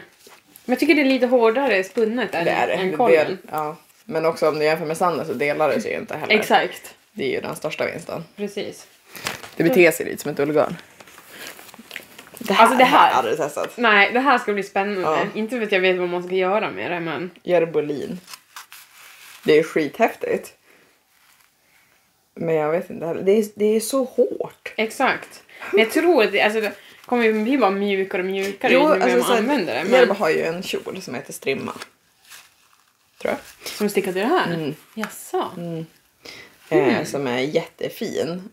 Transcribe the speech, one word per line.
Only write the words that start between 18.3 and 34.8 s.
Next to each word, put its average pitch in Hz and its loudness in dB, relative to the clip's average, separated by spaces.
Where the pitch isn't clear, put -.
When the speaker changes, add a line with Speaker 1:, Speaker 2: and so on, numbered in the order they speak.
Speaker 2:
Det 156 6
är 165 6
skithäftigt. - -2
Men 165 -2
jag 151 0
vet 185 -4
inte - -10
heller. 165 -6
Det 190 2
är, 214 4
det 208 -2
är 220 0
så 262 -2
hårt. - -4
Speaker 1:
Exakt. - -2
Men 359 6
jag 220 2
tror 320 4
att 190 0
det, 196 2
alltså, 214 2
det 208 -4
kommer 240 0
ju 220 4
bli 220 0
bara 202 4
mjukare 196 -2
och 185 -4
mjukare 196 -2
Speaker 2:
Jo, 262 6
Speaker 1:
ju 302 4
mer 302 4
Speaker 2:
alltså, 247 2
Speaker 1:
man 240 2
Speaker 2:
så - 2
här, 226 4
Speaker 1:
använder 214 0
det, 143 -4
men 208 0
Speaker 2:
Jerba 247 6
har 190 0
ju 156 0
en 165 -4
kjol - -8
som 127 -12
heter 143 -12
Strimma. 120 -6
Tror - -4
jag. - -14
Speaker 1:
Som 208 -4
stickade 190 -2
det 208 -2
här? 226 0
Speaker 2:
Mm. 156 -4